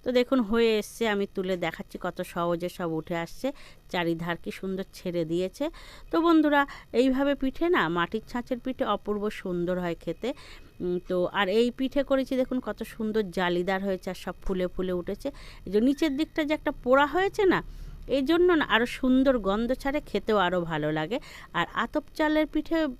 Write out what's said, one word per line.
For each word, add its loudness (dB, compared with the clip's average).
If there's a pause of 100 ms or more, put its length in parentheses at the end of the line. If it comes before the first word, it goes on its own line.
তো -2 (100)
দেখুন 4 (120)
হয়ে 4 (100)
এসছে, -8 (120)
আমি 0 (100)
তুলে -2 (100)
দেখাচ্ছি -6 (100)
কত -6 (140)
সহজে -2 (100)
সব -2 (100)
উঠে -4
আসছে, -6 (440)
চারিধার -2
কি -8 (100)
সুন্দর -6 (120)
ছেড়ে -4
দিয়েছে। -2 (460)
তো 0 (100)
বন্ধুরা, 6 (400)
এইভাবে 4 (100)
পিঠে 0 (100)
না, 4 (140)
মাটির 0
ছাঁচের -4
পিঠে -2 (120)
অপূর্ব -4 (200)
সুন্দর -2
হয় -2
খেতে। -4 (540)
উম, -2 (120)
তো 0 (220)
আর 2 (120)
এই 4 (100)
পিঠে 0
করেছি 2
দেখুন -2 (100)
কত -6 (160)
সুন্দর -2 (140)
জালিদার 0
হয়েছে, -2
আর -8
সব -8
ফুলে 0
ফুলে -2
উঠেছে। -6 (380)
এই -8
যে 4 (100)
নিচের 2
দিকটা -2
যে 2
একটা -2 (120)
পোড়া 6
হয়েছে 2 (100)
না, 4 (580)
এই 2
জন্য 6 (120)
না 2 (100)
আরও 4 (120)
সুন্দর 4 (120)
গন্ধ 0 (140)
ছাড়ে, -2 (100)
খেতেও 0
আরও 2 (120)
ভালো 0 (100)
লাগে। -4 (400)
আর 2 (180)
আতপ -4 (140)
চালের 2
পিঠে 0 (200)